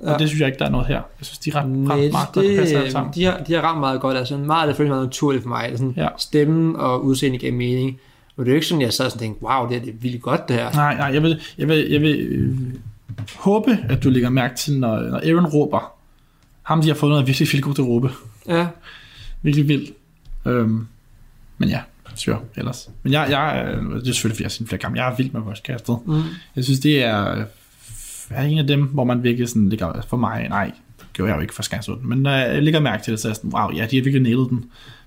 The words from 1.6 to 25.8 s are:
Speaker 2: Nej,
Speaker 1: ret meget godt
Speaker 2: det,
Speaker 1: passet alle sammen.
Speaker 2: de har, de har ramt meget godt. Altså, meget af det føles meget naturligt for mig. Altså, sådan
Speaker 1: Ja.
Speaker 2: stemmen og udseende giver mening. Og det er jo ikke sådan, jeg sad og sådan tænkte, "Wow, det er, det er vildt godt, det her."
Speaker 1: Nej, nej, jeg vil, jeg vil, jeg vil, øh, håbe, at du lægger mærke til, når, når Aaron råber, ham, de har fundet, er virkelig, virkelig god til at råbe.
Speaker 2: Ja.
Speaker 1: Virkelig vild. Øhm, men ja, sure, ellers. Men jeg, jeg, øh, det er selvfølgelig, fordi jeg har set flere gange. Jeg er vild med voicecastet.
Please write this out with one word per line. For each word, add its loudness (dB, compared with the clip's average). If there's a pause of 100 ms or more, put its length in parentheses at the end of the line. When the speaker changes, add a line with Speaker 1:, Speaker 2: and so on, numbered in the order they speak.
Speaker 2:
Nej, 0
Speaker 1:
ret 2
meget 0
godt 4
Speaker 2:
det, 4
Speaker 1:
passet 4
alle 0
sammen. -4
Speaker 2:
de 0
har, 2 (100)
de 0
har 2
ramt 0
meget 0
godt. 0
Altså, -4
meget 2
af 2
det 0
føles 2
meget 0
naturligt 0
for -8
mig. -2
Altså, -4
sådan 0
Speaker 1:
Ja. 0 (100)
Speaker 2:
stemmen 2
og 0
udseende 2
giver -4
mening. -2 (380)
Og -2
det 4
er 6
jo 6
ikke 2
sådan, 2
jeg 0
sad 0
og -2
sådan -8
tænkte, -10
"Wow, 0
det -2
er, -4
det -10
er -12
vildt -6
godt, -2
det 0
her." -2
Speaker 1:
Nej, 2
nej, -2
jeg 2
vil, 2 (160)
jeg -2
vil, 2
jeg 4
vil, 4
øh, 0 (760)
håbe, 2 (120)
at 2
du 4
lægger 4
mærke 0
til, -2
når, 0
når -2
Aaron 4
råber, 2 (680)
ham, 2
de 4
har 4
fundet, 4
er 4
virkelig, 2
virkelig 2
god -2
til 0
at 2
råbe. 2 (360)
Speaker 2:
Ja. 2 (760)
Speaker 1:
Virkelig 2
vild. 2 (580)
Øhm, 0 (680)
men 2
ja, -2 (340)
sure, -4 (160)
ellers. -8 (140)
Men 0
jeg, 2
jeg, 0
øh, -4
det -6
er 0
selvfølgelig, -2
fordi -4
jeg -4
har -4
set -8
flere -6
gange. -4
Jeg 0
er -4
vild -2
med -6
voicecastet. -6